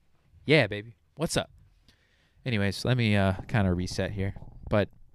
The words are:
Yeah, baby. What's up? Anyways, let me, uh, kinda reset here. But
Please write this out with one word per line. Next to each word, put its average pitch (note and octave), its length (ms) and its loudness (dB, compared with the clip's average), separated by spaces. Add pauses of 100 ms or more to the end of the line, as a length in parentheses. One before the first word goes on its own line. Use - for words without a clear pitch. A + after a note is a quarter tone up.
(440)
Yeah, C3+ 220 4
baby. G#2 300 -10 (180)
What's D#3+ 220 -4
up? - 140 -2 (920)
Anyways, G2+ 400 -2
let B2 120 2
me, A2+ 180 2
uh, G2 200 4 (120)
kinda G2 260 2
reset F2+ 400 -4
here. G2 220 -6 (340)
But G#2 200 2 (260)